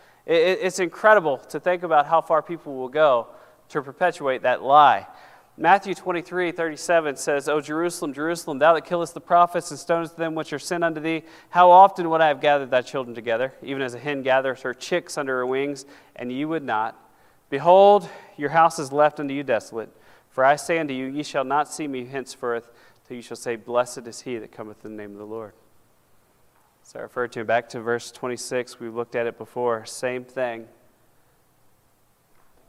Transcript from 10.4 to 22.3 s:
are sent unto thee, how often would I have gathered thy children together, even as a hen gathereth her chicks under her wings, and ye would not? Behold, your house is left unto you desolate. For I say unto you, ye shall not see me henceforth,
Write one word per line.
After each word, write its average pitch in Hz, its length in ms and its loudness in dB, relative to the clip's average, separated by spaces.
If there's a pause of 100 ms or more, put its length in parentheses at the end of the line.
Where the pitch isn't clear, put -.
are 147 60 -6
sent 170 240 -4
unto 165 180 -2
thee, 160 220 -4 (280)
how 180 200 8
often 185 400 8
would 160 100 2
I 160 80 6
have 139 120 0
gathered 143 300 2
thy 127 120 2
children 123 320 -8
together, 117 380 -2 (100)
even 135 200 -6
as 123 120 -6
a 120 40 -14
hen 139 240 -6
gathereth 131 400 0
her 123 120 -6
chicks - 440 -6
under 135 180 -4
her 127 100 -2
wings, 139 380 -4 (320)
and 123 160 -10
ye 135 120 -6
would 156 200 -6
not? 113 320 -4 (540)
Behold, 180 580 6 (280)
your 143 140 -4
house 165 280 4
is 139 120 -6
left 147 300 2
unto 139 140 -6
you 143 80 -6
desolate. 113 480 -4 (400)
For 131 140 0
I 143 120 6
say 165 220 -4
unto 147 160 -4
you, 131 120 -6
ye 143 180 -8
shall 139 200 -4
not 139 240 -2
see 156 200 -10
me 127 180 -8
henceforth, 123 640 -8 (360)